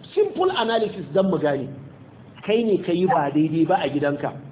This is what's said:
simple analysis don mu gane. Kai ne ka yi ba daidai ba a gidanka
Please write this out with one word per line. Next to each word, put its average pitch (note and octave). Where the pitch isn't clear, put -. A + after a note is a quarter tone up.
simple F#4+
analysis A3+
don F#3+
mu E3+
gane. C#3
Kai A3+
ne G#3
ka F3
yi F3
ba D3+
daidai D#3
ba D3+
a D3
gidanka C#3+